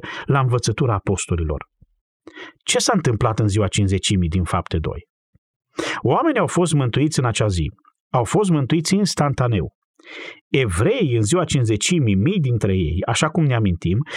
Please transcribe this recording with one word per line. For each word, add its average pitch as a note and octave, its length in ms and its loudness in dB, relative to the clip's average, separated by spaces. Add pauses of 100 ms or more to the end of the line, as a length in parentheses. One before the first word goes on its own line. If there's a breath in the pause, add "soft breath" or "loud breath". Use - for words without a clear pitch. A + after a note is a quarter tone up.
(240 loud breath)
la C#3 160 2
învățătura A#2+ 540 0
apostolilor. E2 760 -4 (960 loud breath)
Ce - 140 -2
s-a - 160 2
întâmplat A#2 440 0
în A2 100 2
ziua G2 200 2
Cincizecimii F#2+ 600 0
din F2+ 160 0
Fapte F2 340 -2
doi? - 300 -6 (920 loud breath)
Oamenii A#3+ 380 2
au E3 60 2
fost E3 260 0
mântuiți C#3+ 460 0
în C3 60 2
acea A2+ 220 0
zi. F2 240 0 (400)
Au B2 140 2
fost F#3+ 260 2
mântuiți D#3 440 0
instantaneu. C3+ 800 0 (760 loud breath)
Evreii, C3 680 0
în A2+ 60 2
ziua E3 220 2
Cincizecimii, A#2 720 0
mii D3+ 260 2
dintre A2 360 0
ei, E2+ 300 -2
așa A#2 220 0
cum D#3+ 160 0
ne C3+ 100 2
amintim, F#2+ 440 0 (180 loud breath)